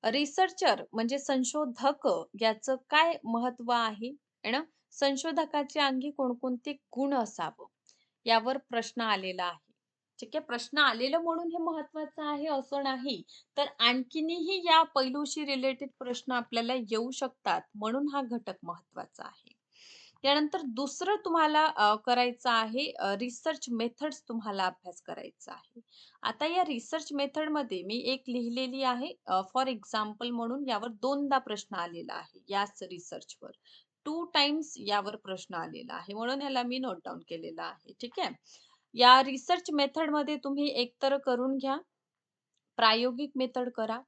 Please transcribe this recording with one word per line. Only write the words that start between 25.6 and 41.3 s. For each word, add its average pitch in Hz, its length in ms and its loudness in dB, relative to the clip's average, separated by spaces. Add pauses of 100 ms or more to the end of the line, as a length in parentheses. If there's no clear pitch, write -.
आता 226 240 -2
या 349 180 2
रिसर्च 311 500 -4
मेथडमध्ये 277 680 -2
मी 208 140 -4
एक 262 300 -2
लिहिलेली 247 560 -2
आहे, 254 300 0 (120)
अ, 185 160 2
for 254 260 0
example 214 640 -4
म्हणून 240 360 -4
यावर 226 200 -2
दोनदा 269 500 0
प्रश्न 208 380 -4
आलेला 170 380 -6
आहे 170 360 -12
याच 202 340 -2
रिसर्चवर. - 680 -14 (540)
टू 320 180 -4
टाइम्स 302 540 0
यावर 202 380 -2
प्रश्न 190 400 -10
आलेला 160 380 -8
आहे, 175 200 -12
म्हणून 240 280 -4
याला 269 220 -2
मी 247 160 -4
नोट 262 180 -4
डाउन 175 300 -12
केलेला 165 360 -10
आहे. - 380 -12
ठीक 240 180 -10
आहे? 285 100 0 (640)
या 247 300 10
रिसर्च 277 500 -2
मेथडमध्ये 294 640 0
तुम्ही 277 300 -2
एकतर 269 500 0
करून 262 400 0